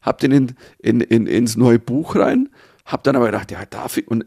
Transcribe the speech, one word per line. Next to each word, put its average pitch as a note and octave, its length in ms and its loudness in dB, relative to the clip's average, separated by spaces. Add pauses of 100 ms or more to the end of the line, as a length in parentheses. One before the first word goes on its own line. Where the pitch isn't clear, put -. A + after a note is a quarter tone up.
hab - 180 -4
den C3+ 140 0
in, B2+ 220 2 (240)
in, A2+ 240 0
in, A2+ 240 2
ins A2+ 300 -2
neue A#2+ 220 4
Buch C#3 380 -4
rein, C4+ 320 2 (380)
hab - 180 -8
dann C3+ 120 0
aber A#2+ 100 2
gedacht, G#2 240 -4
„Ja, G2 160 -12
darf - 320 -8
ich?“ - 100 -8
Und A2+ 180 -2